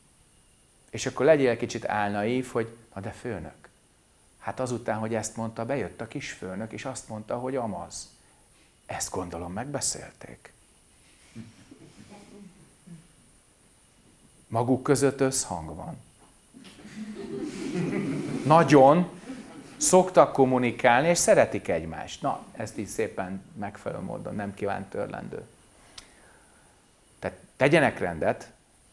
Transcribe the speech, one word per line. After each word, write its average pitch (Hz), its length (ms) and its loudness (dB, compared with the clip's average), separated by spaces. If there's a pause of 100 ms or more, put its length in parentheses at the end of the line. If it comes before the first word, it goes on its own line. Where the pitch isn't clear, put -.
(920)
És - 160 -4
akkor 127 200 0
legyél 135 300 6
kicsit 117 280 -4
álnaív, 104 680 -2
hogy 113 260 -4 (180)
na 98 60 -10
de 104 100 -8
főnök, 87 580 -10 (680)
hát - 220 -6
azután, 117 380 -2
hogy 110 160 -2
ezt 110 220 -4
mondta, 113 300 -6
bejött 120 340 -4
a 113 80 -10
kisfőnök, 98 640 -10
és 113 120 -10
azt 131 240 -10
mondta, 110 280 -8
hogy 127 200 -4
amaz. 95 520 -8 (800)
Ezt - 240 -6
gondolom 87 420 -6
megbeszélték. - 1000 -8 (4000)
Maguk 120 340 2
között 135 380 2
összhang 85 560 -2
van. 85 200 -12 (2500)
Nagyon 151 640 8 (680)
szoktak 180 560 6
kommunikálni, 127 760 4
és 175 100 4
szeretik 135 500 4
egymást. 82 540 -4
Na, 131 180 -2 (120)
ezt - 260 -10
így 104 80 -6
szépen 95 560 -6 (160)
megfelelő - 440 -8
módon, 104 320 -8
nem 101 200 -6
kívánt 98 360 -4
törlendő. - 520 -8 (1800)
Tehát - 180 -6 (180)
tegyenek 143 420 4
rendet 90 540 -2 (400)